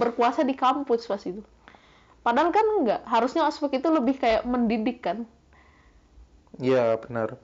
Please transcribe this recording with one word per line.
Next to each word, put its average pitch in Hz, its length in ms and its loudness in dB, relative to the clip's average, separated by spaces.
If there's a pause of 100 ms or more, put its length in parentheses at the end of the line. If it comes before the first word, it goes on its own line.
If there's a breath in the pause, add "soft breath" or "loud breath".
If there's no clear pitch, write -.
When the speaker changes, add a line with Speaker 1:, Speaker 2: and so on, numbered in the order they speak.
Speaker 1:
berkuasa 240 420 0
di 262 140 -2
kampus 254 500 0
pas 202 160 -4
itu. 196 220 -10 (800 soft breath)
Padahal 285 260 2
kan 415 140 4 (160)
enggak, 208 240 0
harusnya 254 420 2
ospek 285 320 -2
itu 294 140 -2
lebih 269 260 0
kayak 226 240 2
mendidik 240 640 -2
kan. 208 180 -4 (1300 soft breath)
Speaker 2:
Iya, 127 480 2
benar. 117 400 -6